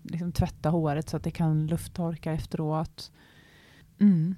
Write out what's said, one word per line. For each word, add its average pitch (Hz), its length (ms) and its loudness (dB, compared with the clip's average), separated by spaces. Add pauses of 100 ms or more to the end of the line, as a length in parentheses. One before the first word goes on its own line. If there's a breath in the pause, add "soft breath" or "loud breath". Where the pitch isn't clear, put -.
liksom 170 300 -6
tvätta - 380 0
håret 156 380 0
så - 80 -4
att 151 60 -4
det 165 80 -4
kan 156 360 2
lufttorka 165 640 -4
efteråt. 156 800 -4 (880 soft breath)
Mm. 185 380 6